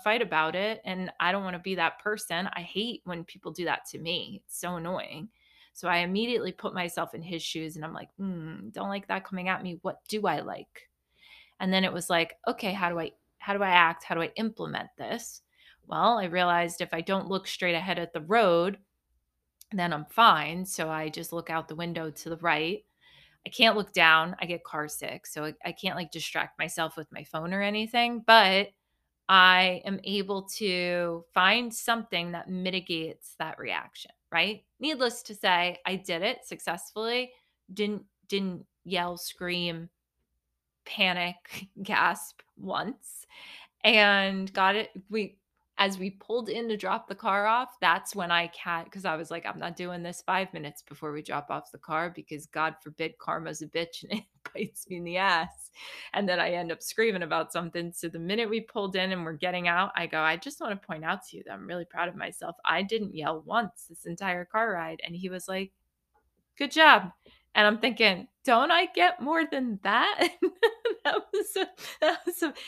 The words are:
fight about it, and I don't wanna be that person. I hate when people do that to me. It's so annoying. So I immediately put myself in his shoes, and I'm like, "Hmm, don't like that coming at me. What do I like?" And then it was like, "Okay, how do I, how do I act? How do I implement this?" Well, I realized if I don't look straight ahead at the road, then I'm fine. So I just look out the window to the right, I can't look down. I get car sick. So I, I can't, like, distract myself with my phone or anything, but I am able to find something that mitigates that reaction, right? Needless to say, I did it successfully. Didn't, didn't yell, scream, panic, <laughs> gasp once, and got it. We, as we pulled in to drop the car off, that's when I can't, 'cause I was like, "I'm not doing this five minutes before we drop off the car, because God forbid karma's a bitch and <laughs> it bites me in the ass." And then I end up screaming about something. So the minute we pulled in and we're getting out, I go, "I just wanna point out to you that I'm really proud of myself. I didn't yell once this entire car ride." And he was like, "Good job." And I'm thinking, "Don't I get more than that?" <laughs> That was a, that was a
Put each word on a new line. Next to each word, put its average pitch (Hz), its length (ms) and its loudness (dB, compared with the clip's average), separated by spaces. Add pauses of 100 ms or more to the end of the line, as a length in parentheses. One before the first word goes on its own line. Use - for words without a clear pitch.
fight 226 180 2
about 160 320 0
it, 208 300 -2
and 185 340 -6
I 175 140 2
don't 196 100 -2
wanna 180 160 -6
be 190 160 -6
that 170 240 0
person. 190 540 -4
I - 80 -8
hate 208 440 -6
when 175 200 -8
people - 260 -16
do 170 140 -6
that 151 220 -2
to - 120 -14
me. 160 460 -8
It's - 140 -16
so 175 180 -6
annoying. 165 540 -8 (420)
So - 160 -6
I 175 100 2
immediately 190 540 0
put - 220 -8
myself 175 400 -4
in 165 80 -10
his 165 200 -8
shoes, 160 320 -8
and 156 100 -10
I'm 165 100 -10
like, - 220 -14
"Hmm, 185 520 -8
don't 196 200 -6
like 196 200 -4
that 190 160 -2
coming 185 240 -6
at 185 140 -2
me. 175 200 -6
What - 240 -6
do 214 200 -2
I 156 140 2
like?" - 500 -12 (680)
And 185 140 0
then 190 120 4
it 185 80 0
was 170 180 -4
like, 165 360 2
"Okay, - 260 -2
how 185 180 0
do 170 100 -4
I, - 120 -6 (260)
how 202 160 -4
do 202 80 0
I 190 80 2
act? 170 340 6
How 165 100 -4
do 165 80 0
I - 140 -4
implement 214 600 -4
this?" 175 460 -8 (460)
Well, 196 300 4
I 196 60 -2
realized 175 560 2
if 170 120 -6
I 165 80 0
don't 190 280 -2
look 190 180 -4
straight 175 300 -2
ahead 175 220 -2
at 170 140 -6
the 160 80 -6
road, 180 580 4 (960)
then 175 200 0
I'm 151 140 -4
fine. 175 600 6
So 160 240 -4
I 156 180 -4
just 165 240 -10
look 170 160 -6
out 160 200 -4
the 156 80 -10
window 165 340 -4
to - 180 -12
the 165 100 -6
right, 165 460 0 (640)
I - 20 -14
can't 226 280 4
look 202 160 -4
down. 165 480 4
I 180 60 -6
get 170 180 -6
car 151 240 -6
sick. - 380 -10
So 151 180 -8
I, 151 100 -6 (100)
I 175 80 -6
can't, 170 240 -6
like, 175 140 -8
distract 156 480 -6
myself 160 380 -4
with 156 160 -12
my - 100 -14
phone 165 320 -6
or 196 80 -2
anything, 226 640 -2
but 202 440 8 (580)
I 185 560 10
am 196 200 -4
able 196 380 -2 (140)
to 175 760 0
find 220 400 4
something 208 600 -2
that 170 160 -8
mitigates 185 920 -6
that 160 200 -8
reaction, - 540 -8 (180)
right? 185 340 0 (140)
Needless 247 460 -2
to 214 100 -12
say, 180 520 2
I 190 100 -2
did 180 260 -4
it 247 220 -2
successfully. 226 880 -4 (400)
Didn't, 208 320 -2 (240)
didn't 190 380 -4 (180)
yell, 175 320 -2
scream, 175 720 -6 (960)
panic, 180 920 -2
<laughs> 196 80 -12
gasp 180 600 0 (140)
once, - 680 -8 (560)
and 196 720 6
got 190 240 4
it. 220 140 -4 (200)
We, 208 280 -4 (400)
as 196 200 2
we 185 120 -4
pulled 220 380 -4
in 233 200 -4
to 214 80 -2
drop 196 300 -4
the - 80 -10
car 202 320 0
off, 240 340 2
that's 185 360 2
when 175 140 -2
I 170 160 4
can't, 165 440 -6
'cause 190 140 -10
I 160 120 -2
was 156 140 -8
like, 170 140 -8
"I'm - 140 -8
not 175 180 -8
doing 180 260 -8
this 170 200 -10
five 190 320 -2
minutes 151 260 -12
before 151 320 -12
we 151 80 -8
drop 147 300 -6
off 151 200 -8
the - 60 -18
car, 165 320 -4
because 156 380 -14
God 160 340 -4
forbid 160 380 -10
karma's 160 420 -6
a 156 60 -10
bitch 170 360 -6
and - 100 -12
<laughs> 214 80 -2
it - 40 -14 (300)
bites - 340 -10
me 180 80 -10
in 175 80 -8
the 170 140 -4
ass." 180 520 0 (440)
And 202 120 0
then 180 140 2
I 170 120 0
end 175 200 -2
up 160 100 -10
screaming 202 420 0
about 160 280 -2
something. 170 400 -4
So - 160 -8
the 165 100 -10
minute 208 300 -2
we 220 140 -2
pulled 202 340 -4
in 185 160 0
and 180 100 -4
we're 160 120 -6
getting 175 340 -2
out, 180 260 2
I 170 120 -2
go, 160 160 -2
"I 160 160 2
just 277 240 -12
wanna 214 140 -4
point 160 280 -10
out 185 220 -4
to - 100 -18
you - 80 -14
that - 80 -12
I'm 95 140 -12
really 175 180 -6
proud 170 240 -2
of 180 80 -10
myself. 170 480 -8
I 170 180 4
didn't 208 320 -4
yell 156 280 -2
once 190 440 -2
this 170 200 -18
entire 180 400 -4
car 220 260 0
ride." 165 320 -6
And 170 100 -8
he 180 140 -6
was 180 180 -10
like, 190 260 -6 (840)
"Good 285 140 -2
job." 262 420 8 (420)
And 214 120 8
I'm 214 120 4
thinking, 220 500 2 (160)
"Don't 254 260 6
I 349 160 4
get 359 340 4
more 311 240 0
than 254 380 -2
that?" 330 480 2 (120)
<laughs> 370 60 4 (560)
That 349 180 0 (100)
was 415 240 -2
a, 370 120 0 (320)
that 320 260 4
was - 160 -4
a 302 100 0 (160)